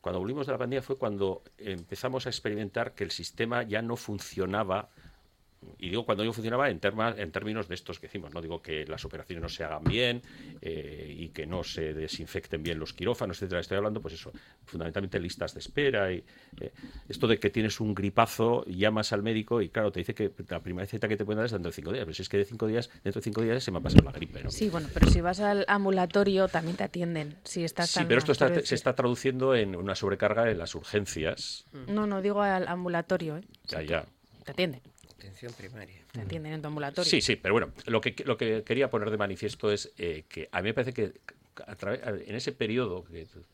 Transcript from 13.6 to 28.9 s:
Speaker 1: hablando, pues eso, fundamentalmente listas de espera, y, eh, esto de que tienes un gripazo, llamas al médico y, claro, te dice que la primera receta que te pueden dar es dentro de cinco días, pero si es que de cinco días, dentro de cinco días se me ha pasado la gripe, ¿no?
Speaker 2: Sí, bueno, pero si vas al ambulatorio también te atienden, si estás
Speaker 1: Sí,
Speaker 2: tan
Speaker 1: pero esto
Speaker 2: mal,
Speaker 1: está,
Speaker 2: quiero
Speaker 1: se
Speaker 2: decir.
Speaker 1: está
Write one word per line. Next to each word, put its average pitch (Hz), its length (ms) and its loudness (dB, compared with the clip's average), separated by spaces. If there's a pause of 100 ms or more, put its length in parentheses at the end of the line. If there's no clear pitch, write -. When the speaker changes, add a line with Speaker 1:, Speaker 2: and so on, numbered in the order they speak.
Speaker 1:
hablando, 107 260 0
pues - 120 -8
eso, - 180 -14 (320)
fundamentalmente 87 560 -4
listas 87 340 -4
de - 60 -10
espera, 110 540 2
y, 87 100 -4 (380)
eh, - 100 -8 (380)
esto - 180 2
de 110 140 8
que 101 80 4
tienes 110 320 0
un 107 120 2
gripazo, 113 760 4
llamas 104 440 2
al 104 100 2
médico 110 400 2
y, 87 60 0
claro, 107 240 2
te 92 80 -2
dice 90 160 -2
que 101 160 0 (160)
la 85 140 -4
primera 90 240 -4
receta 107 240 -2
que 107 80 2
te 104 80 -2
pueden 107 140 0
dar 120 80 2
es 113 40 -2
dentro 87 200 -2
de - 40 -10
cinco 80 160 -6
días, 120 140 -2
pero 80 100 -8
si 95 60 -8
es 92 80 -8
que 101 80 2
de 101 80 6
cinco 113 200 -4
días, 113 240 0 (140)
dentro 101 160 -2
de - 60 -8
cinco 110 160 -2
días 117 200 2
se 107 100 -4
me 85 80 -2
ha - 20 -4
pasado - 240 10
la 139 80 -6
gripe, - 280 -8
¿no? 120 100 -4
Speaker 2:
Sí, 214 180 0
bueno, 160 240 -4
pero - 180 8
si 175 80 8
vas 180 220 0
al 202 260 2
ambulatorio 190 800 4
también 165 300 -2
te 196 80 -2
atienden, 165 580 -4
si 170 220 -4
estás 170 240 0
Speaker 1:
Sí, - 100 0
Speaker 2:
tan 170 80 2
Speaker 1:
pero 127 120 6
esto 156 100 2
Speaker 2:
mal, - 20 6
Speaker 1:
está, 139 140 6
Speaker 2:
quiero 170 160 4
Speaker 1:
se - 20 -
Speaker 2:
decir. 131 120 2
Speaker 1:
está 123 200 2